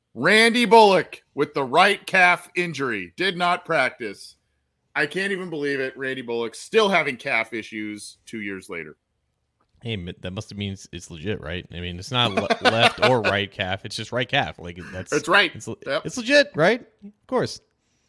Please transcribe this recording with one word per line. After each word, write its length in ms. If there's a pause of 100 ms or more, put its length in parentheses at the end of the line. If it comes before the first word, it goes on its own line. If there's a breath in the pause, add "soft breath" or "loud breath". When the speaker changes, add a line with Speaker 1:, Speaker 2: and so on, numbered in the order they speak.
(140)
Speaker 1:
Randy 500
Bullock 580 (120)
with 180
the 100
right 440
calf 500
injury, 600
did 200
not 300
practice. 680 (600)
I 80
can't 260
even 200
believe 280
it. 160
Randy 280
Bullock 320
still 340
having 280
calf 360
issues 720
two 160
years 300
later. 260 (840)
Speaker 2:
Hey, 100
m-, 160 (120)
that 120
must 160
have 100
means 340
it's 180
legit, 320
right? 280
I 100
mean, 180
it's 120
not 220
le-, 160 (140)
Speaker 1:
<laughs> 80
Speaker 2:
left 360
or 140
right 320
calf. 320
It's 100
just 160
right 180
calf. 300
Like, 220 (100)
that's 220
Speaker 1:
It's 160
right. 260
Speaker 2:
It's, 140
le-, 80 (100)
Speaker 1:
Yep. 200
Speaker 2:
it's 100
legit, 380
right? 260 (240)
Of 220
course. 340 (480)